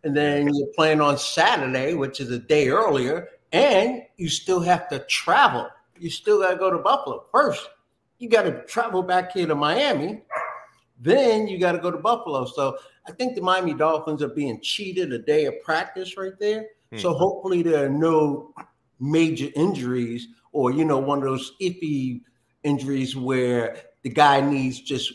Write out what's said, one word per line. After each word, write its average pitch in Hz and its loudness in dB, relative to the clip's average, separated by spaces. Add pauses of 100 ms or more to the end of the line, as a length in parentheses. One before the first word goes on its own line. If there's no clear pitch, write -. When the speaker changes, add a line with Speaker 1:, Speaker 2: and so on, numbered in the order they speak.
Speaker 1:
and 143 -2
then 143 2
Speaker 2:
Yeah. 147 2
Speaker 1:
you're 143 -4
playing 156 4
on 143 4
Saturday, 151 0
which 135 -6
is 120 -8
a 123 -4
day 147 2
earlier, 156 0 (220)
and 233 2 (120)
you 170 -6
still 185 0
have 175 0
to 139 -6
travel. - 2 (300)
You 170 -10
still 208 2
gotta 185 2
go 185 0
to 170 -2
Buffalo. 196 -2
First, 247 0 (500)
you 240 -12
gotta 196 2
travel 208 -2
back 180 0
here 175 -2
to 151 0
Miami. 196 0 (800)
Then 214 4
you 185 -6
gotta 175 2
go 175 -2
to 160 -8
Buffalo. 160 -2
So 135 -4 (300)
I - -20
think 254 -6
the 190 -6
Miami 180 0
Dolphins 151 -2
are 143 -2
being 139 -6
cheated 185 -6
a 117 -6
day 147 2
of - -6
practice 180 -6
right 190 -10
there. 214 -4 (240)
Speaker 2:
Hmm. 113 0
Speaker 1:
So 175 2
hopefully 185 2
there 156 4
are - 0
no 151 2 (460)
major 147 2
injuries 123 -2 (240)
or, 127 2
you 151 0
know, 147 2
one 139 0
of 135 -2
those 131 -4
iffy 147 -4 (420)
injuries 135 -2
where 123 -2 (260)
the 127 -6
guy 139 6
needs 135 -2
just - -6